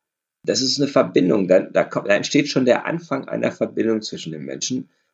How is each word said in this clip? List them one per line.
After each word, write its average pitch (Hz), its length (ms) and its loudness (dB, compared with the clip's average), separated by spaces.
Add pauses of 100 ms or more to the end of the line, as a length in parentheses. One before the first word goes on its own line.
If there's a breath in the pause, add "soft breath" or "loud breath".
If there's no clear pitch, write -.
(440)
Das 117 180 0
ist 131 180 -2
eine 139 80 2
Verbindung, 117 580 2
da, 92 140 6
da - 240 0
kommt, - 240 -4
da 101 60 4
entsteht 139 340 2
schon 131 160 0
der 120 220 2
Anfang 156 420 -6
einer 117 240 -2
Verbindung 110 480 -2
zwischen - 320 -10
den 76 140 -10
Menschen 127 420 -6 (260)